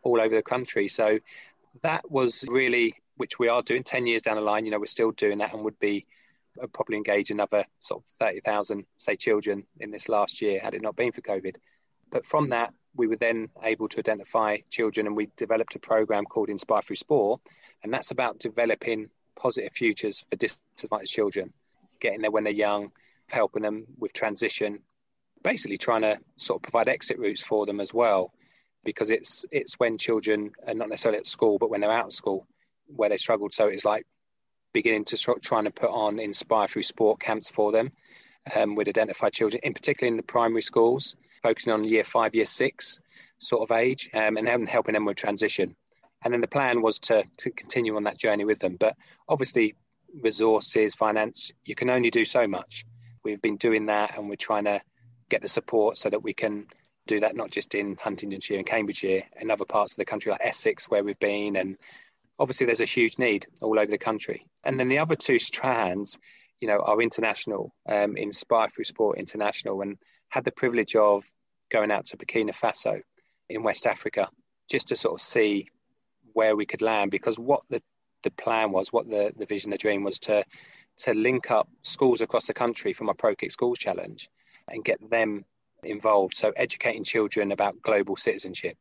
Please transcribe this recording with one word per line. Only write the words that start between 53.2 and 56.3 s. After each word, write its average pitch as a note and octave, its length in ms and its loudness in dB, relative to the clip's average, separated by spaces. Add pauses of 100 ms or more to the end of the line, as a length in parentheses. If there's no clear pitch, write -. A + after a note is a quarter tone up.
We've G#2 200 -6
been G#2+ 140 0
doing A2 300 2
that, G#2 300 0
and G#2 120 -8
we're G#2 80 -8
trying G#2 280 -2
to G2+ 160 0 (480)
get - 140 0
the - 60 -6
support A2+ 480 2
so - 140 -2
that G#2+ 120 -2
we G#2 120 -6